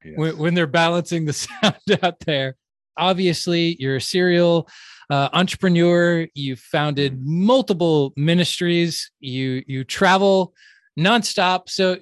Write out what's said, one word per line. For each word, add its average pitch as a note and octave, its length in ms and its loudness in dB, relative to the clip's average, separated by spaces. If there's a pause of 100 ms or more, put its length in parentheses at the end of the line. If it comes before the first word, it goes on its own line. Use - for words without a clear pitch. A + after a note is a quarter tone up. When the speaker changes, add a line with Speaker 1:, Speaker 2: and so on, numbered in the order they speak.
Speaker 1:
Yeah, - 60 -20
yes. D3+ 80 -12
Speaker 2:
when, D#3+ 200 -2
when E3+ 160 0
they're E3+ 120 2
balancing E3+ 580 0
the D3 80 -4
<laughs> - 300 -8
sound G#3 140 2 (260)
out F3 240 -2
there. C3+ 300 -4 (400)
Obviously, E3+ 840 0
you're C3+ 180 -2
a B2 40 -2
serial, F3 680 2 (400)
uh, C#3 240 0
entrepreneur. F3 1000 2
You've C3+ 240 -6
founded C#3+ 540 -2
Speaker 1:
Mm-hmm. D3 340 -2
Speaker 2:
multiple E3+ 720 2
ministries. E3+ 1040 0
You, C3 480 -6
you C3 160 -6
travel F#3+ 680 2 (480)
nonstop. F#3 720 0
So, F#3 320 0